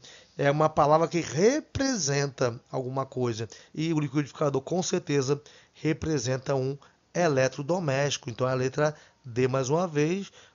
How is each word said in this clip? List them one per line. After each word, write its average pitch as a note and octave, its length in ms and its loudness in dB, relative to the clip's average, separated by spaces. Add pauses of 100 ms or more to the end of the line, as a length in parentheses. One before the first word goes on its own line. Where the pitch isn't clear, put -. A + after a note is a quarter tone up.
(380)
é C#3+ 140 2
uma D3+ 180 4
palavra D#3 380 4
que E3+ 120 -2
representa C#3+ 1400 0 (120)
alguma C3 340 -4
coisa. A#2 440 -2 (240)
E D#3+ 200 -2
o D3+ 60 2
liquidificador, C#3+ 640 0
com F3 220 -2
certeza, C#3+ 580 0 (320)
representa D3 800 -2
um C3+ 240 -2 (360)
eletrodoméstico. C#3+ 1160 0
Então B2+ 180 -2
é B2+ 40 0
a C3 40 0
letra C#3+ 400 0 (300)
D B2 220 0
mais B2+ 220 0
uma E3+ 180 2
vez, D#3+ 440 0 (240)